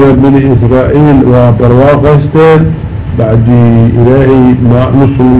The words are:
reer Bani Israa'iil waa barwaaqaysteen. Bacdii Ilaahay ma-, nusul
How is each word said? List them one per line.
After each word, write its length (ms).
reer 200
Bani 180
Israa'iil 680
waa 260
barwaaqaysteen. 1040
Bacdii 800
Ilaahay 460
ma-, 280
nusul 420